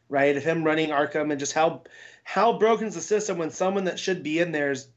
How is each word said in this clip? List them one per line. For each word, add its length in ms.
right, 260
of 80
him 220
running 240
Arkham 420
and 80
just 140
how, 300
how 320
broken's 380
the 60
system 360
when 140
someone 340
that 120
should 240
be 180
in 120
there 200
is 260